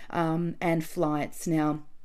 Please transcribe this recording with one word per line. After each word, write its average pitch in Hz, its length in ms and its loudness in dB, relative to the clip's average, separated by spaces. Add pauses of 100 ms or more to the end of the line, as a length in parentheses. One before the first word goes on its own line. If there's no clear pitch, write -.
um, 165 500 0
and 165 240 2
flights. 151 640 -2
Now, 151 380 2 (220)